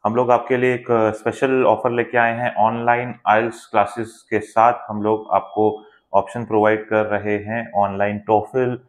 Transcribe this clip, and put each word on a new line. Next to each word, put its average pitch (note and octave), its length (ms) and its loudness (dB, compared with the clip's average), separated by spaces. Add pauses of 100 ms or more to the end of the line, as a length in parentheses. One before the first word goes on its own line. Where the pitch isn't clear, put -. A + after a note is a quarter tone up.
हम A2 100 0
लोग B2 160 2
आपके B2 260 2
लिए B2+ 160 2
एक, A#2+ 180 -6
अ, A2 200 4
स्पेशल C3 540 0
ऑफर A2 260 2
लेके A#2+ 260 -2
आए A#2 160 2
हैं। A#2+ 220 -4
ऑनलाइन A#2+ 600 0 (120)
आईएलटीएस A2 440 0
क्लासेस A2 580 -2
के A2 100 0
साथ A2+ 340 4 (140)
हम G#2+ 140 -8
लोग G#2+ 300 0
आपको G#2+ 540 0 (280)
ऑप्शन G#2 320 -2
प्रोवाइड G#2+ 420 0
कर G#2+ 180 0
रहे G#2 320 -2
हैं। A2 380 -6
ऑनलाइन G2+ 540 -2
toefl, B2 480 0 (120)